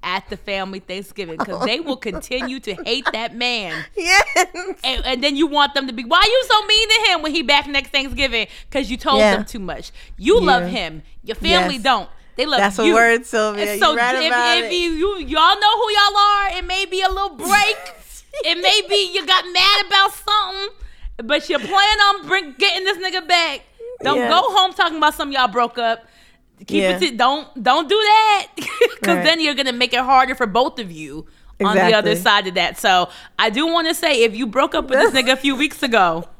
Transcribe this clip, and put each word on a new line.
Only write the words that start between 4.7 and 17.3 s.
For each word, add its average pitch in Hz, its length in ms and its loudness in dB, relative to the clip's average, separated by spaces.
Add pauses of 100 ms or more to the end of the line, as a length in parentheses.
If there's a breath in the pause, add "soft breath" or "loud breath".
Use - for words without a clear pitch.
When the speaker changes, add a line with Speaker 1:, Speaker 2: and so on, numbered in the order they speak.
Speaker 1:
And, 254 220 -4
and 254 180 -4
then 285 120 0
you 302 100 2
want 285 300 0
them 269 100 -2
to 262 80 -8
be, 240 100 -10
"Why 330 220 2
you 494 240 2
so 427 160 4
mean 427 240 2
to 440 220 4
him 339 100 0
when 311 140 -4
he 330 80 -2
back 285 240 2
next 277 240 -4
Thanksgiving?" 262 560 -4 (240 loud breath)
'Cause 269 180 -4
you 247 80 -6
told 269 220 2
Speaker 2:
Yeah. 208 160 4
Speaker 1:
them 208 100 -6
too - 140 -12
much. 175 320 -12 (260 soft breath)
You 370 240 4
love 277 220 2
Speaker 2:
Yeah. 175 60 -6
Speaker 1:
him. 165 340 -8 (200)
Your 214 120 -10
family 339 400 0
Speaker 2:
Yes. 220 80 -8
Speaker 1:
don't. 233 260 0 (260 soft breath)
They 285 120 -2
love 269 120 2
Speaker 2:
That's 202 200 0
a 226 80 2
Speaker 1:
you. 214 80 4
Speaker 2:
word, 233 320 4
Sylvia. 214 360 -2
Speaker 1:
And 208 100 -2
Speaker 2:
You 208 120 0
Speaker 1:
so 311 100 2
Speaker 2:
right 247 200 0
Speaker 1:
if, 294 120 0
Speaker 2:
about 240 300 2
Speaker 1:
if 233 140 0
Speaker 2:
it. - 20 -4
Speaker 1:
you, 349 180 -2
you, 370 280 -2
y'all 320 400 2
know 415 180 4
who 427 140 0
y'all 403 260 2
are, 403 400 2
it 359 80 -8
may 370 200 -4
be 370 160 -6
a 381 80 0
little 381 260 -6